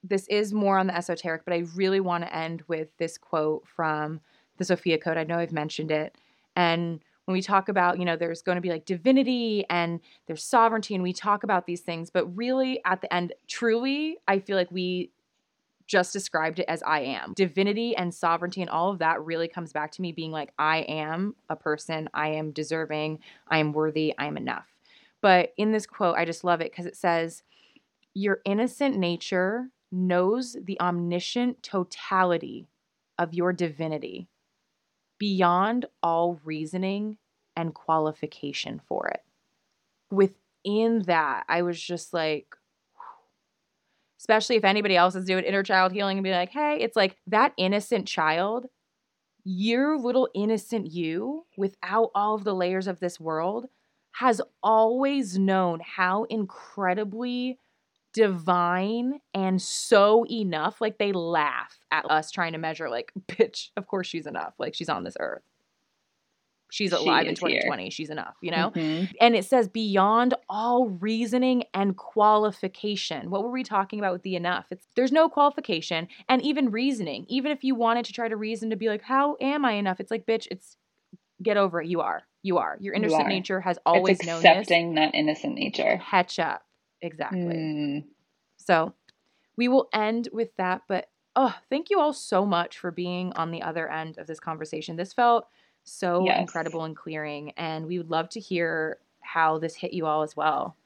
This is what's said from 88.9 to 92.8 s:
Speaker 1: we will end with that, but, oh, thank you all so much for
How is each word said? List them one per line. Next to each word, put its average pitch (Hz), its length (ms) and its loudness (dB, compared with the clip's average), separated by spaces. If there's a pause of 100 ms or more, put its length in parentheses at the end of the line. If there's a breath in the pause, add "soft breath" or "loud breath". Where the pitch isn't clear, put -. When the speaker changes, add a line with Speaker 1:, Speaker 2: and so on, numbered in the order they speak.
Speaker 1:
we 240 140 2
will 254 240 6
end 226 400 0
with 226 240 -4
that, 185 320 -2
but, - 200 -4 (260)
oh, 254 200 2 (140)
thank 302 200 -4
you 392 120 2
all 294 100 2
so 202 340 0
much 170 320 0
for 180 140 -6